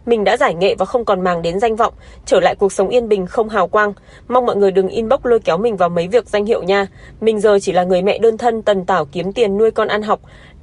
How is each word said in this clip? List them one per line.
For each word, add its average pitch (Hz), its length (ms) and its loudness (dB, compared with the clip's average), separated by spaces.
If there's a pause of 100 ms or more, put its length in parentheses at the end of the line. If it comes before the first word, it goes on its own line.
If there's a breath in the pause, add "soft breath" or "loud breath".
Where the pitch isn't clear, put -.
mình 226 180 0
đã 214 120 2
giải 254 180 0
nghệ 180 200 0
và 190 120 -2
không 240 180 -4
còn 190 160 0
màng 180 220 -2
đến 170 180 -4
danh 226 160 0
vọng, 220 180 0 (320 soft breath)
trở 202 140 4
lại 175 140 2
cuộc 196 180 0
sống 196 160 0
yên 240 200 0
bình 196 180 0
không 220 220 -2
hào 196 200 0
quang. 208 240 0 (360 loud breath)
"Mong 247 180 0
mọi 202 100 -2
người 202 140 4
đừng 185 180 0
inbox 226 360 -2
lôi 233 160 2
kéo - 180 -2
mình 220 180 -2
vào 175 120 2
mấy 175 200 -2
việc 220 200 0
danh 208 180 -2
hiệu 226 160 -2
nha. 196 240 0 (340 loud breath)
Mình 214 200 0
giờ 202 220 4
chỉ 180 100 -4
là 180 120 2
người 180 180 0
mẹ 196 160 0
đơn 220 200 0
thân 226 240 -2
tần 190 220 0
tảo 180 200 0
kiếm 170 280 -8
tiền 202 260 0
nuôi 220 120 2
con 220 180 -2
ăn 214 140 -4
học, 208 180 -2 (420 loud breath)